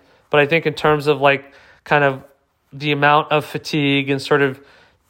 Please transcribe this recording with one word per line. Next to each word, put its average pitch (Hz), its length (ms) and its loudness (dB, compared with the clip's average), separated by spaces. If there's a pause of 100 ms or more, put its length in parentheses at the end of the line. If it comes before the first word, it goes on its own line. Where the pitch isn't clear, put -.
(300)
but 147 100 2
I 143 60 2
think 160 200 -2
in 151 80 -2
terms 151 320 0
of, 143 140 0
like, 139 340 0 (300)
kind 147 200 2
of 135 200 -2 (480)
the 143 200 -4
amount 147 400 2
of 151 120 0
fatigue 139 680 -2
and 139 100 -2
sort 139 220 0
of 139 180 -2 (500)